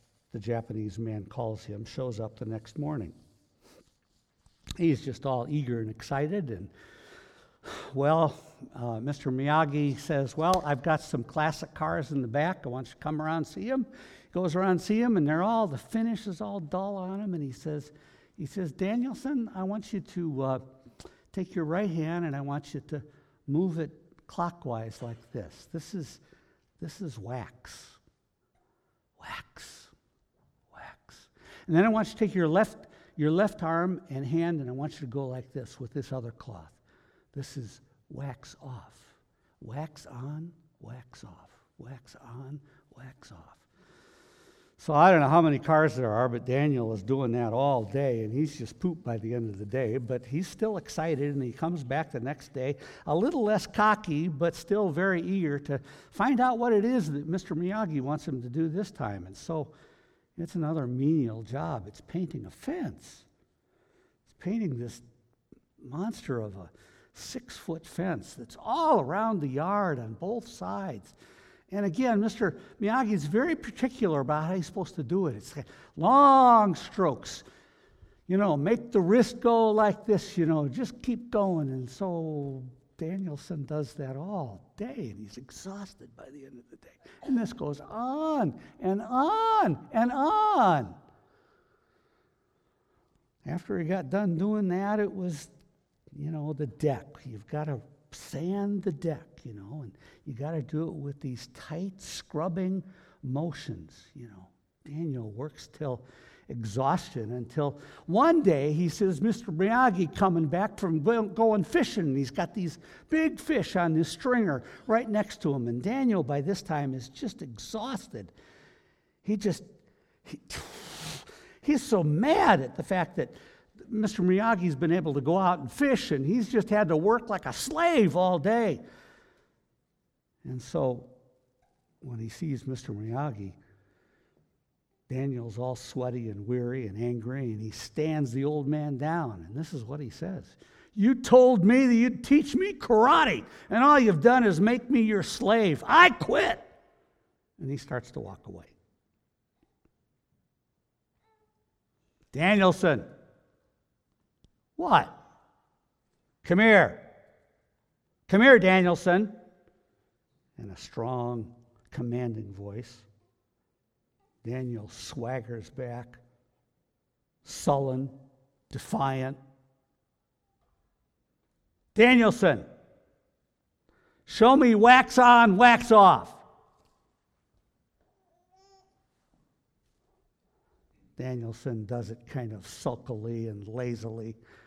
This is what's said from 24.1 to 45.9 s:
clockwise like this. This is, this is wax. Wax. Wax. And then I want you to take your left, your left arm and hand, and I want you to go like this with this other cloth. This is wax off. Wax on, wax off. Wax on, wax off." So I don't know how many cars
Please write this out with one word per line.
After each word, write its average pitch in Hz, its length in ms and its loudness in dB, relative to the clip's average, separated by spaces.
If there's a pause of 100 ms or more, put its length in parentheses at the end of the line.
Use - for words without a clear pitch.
clockwise 120 720 -8
like 117 320 -14
this. - 400 -14
This 160 220 -12
is, - 260 -12 (600)
this - 200 -14
is 143 180 -12
wax. - 800 -16 (1200)
Wax. - 720 -18 (800)
Wax. - 600 -20 (360)
And 170 80 -2
then 180 120 6
I - 20 4
want 214 200 2
you - 40 -14
to - 60 -16
take 208 160 0
your 180 120 4
left, 185 420 0 (280)
your 151 140 2
left 202 320 0
arm 170 480 -2
and 135 160 -6
hand, 165 340 -2
and 131 80 -8
I 123 40 -8
want 143 200 -8
you - 80 -18
to 143 60 -10
go 131 200 -8
like 127 260 -12
this 123 280 -14
with 120 140 -12
this 131 180 -8
other 120 180 -8
cloth. 90 480 -20 (540)
This - 240 -12
is 120 240 -14 (300)
wax 131 520 -14
off. - 540 -20 (460)
Wax 139 420 -14
on, 147 480 -14 (280)
wax 117 440 -20
off. - 400 -20 (140)
Wax 123 380 -20
on, 131 440 -16 (340)
wax 127 380 -20
off." 82 220 -20 (1300)
So 156 140 -4
I 160 160 8
don't 180 80 8
know 143 100 4
how 165 140 6
many 147 160 4
cars 156 380 2